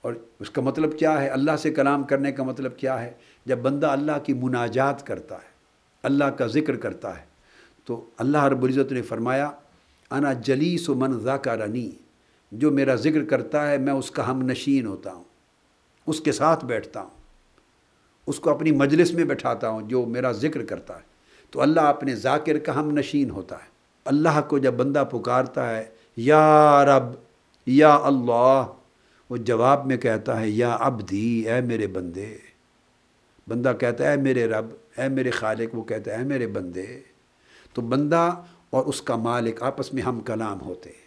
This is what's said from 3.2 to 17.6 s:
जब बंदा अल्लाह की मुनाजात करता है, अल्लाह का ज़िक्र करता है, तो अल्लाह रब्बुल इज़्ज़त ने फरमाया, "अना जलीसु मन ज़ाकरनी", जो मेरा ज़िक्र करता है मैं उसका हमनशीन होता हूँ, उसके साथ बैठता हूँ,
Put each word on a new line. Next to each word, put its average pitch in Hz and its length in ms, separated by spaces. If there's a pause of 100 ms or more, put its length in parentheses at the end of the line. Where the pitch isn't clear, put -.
जब 123 160
बंदा 143 280
अल्लाह 147 300
की 143 160
मुनाजात 123 680
करता 92 340
है, - 140 (540)
अल्लाह 139 280
का 131 160
ज़िक्र 151 300
करता 87 320
है, 80 160 (640)
तो 117 320
अल्लाह 139 280
रब्बुल 131 220
इज़्ज़त 135 220
ने 123 120
फरमाया, 131 480 (580)
"अना 139 220 (100)
जलीसु 147 540
मन 131 240
ज़ाकरनी", 113 680 (640)
जो 135 200
मेरा 135 240
ज़िक्र 151 280
करता - 380
है 143 180
मैं 139 140
उसका 135 300
हमनशीन 127 600
होता 95 240
हूँ, 90 140 (840)
उसके 156 280
साथ 156 320
बैठता 110 340
हूँ, 92 120 (1160)